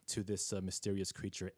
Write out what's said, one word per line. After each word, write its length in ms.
to 140
this, 300
uh, 80
mysterious 500
creature 460